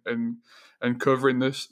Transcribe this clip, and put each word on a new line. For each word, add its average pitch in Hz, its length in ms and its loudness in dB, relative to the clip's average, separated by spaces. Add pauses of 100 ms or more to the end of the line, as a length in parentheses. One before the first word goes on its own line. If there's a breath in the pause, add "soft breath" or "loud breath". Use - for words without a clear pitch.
and, 117 300 -2 (440 soft breath)
and 123 180 0
covering 131 380 2
the, 131 340 -2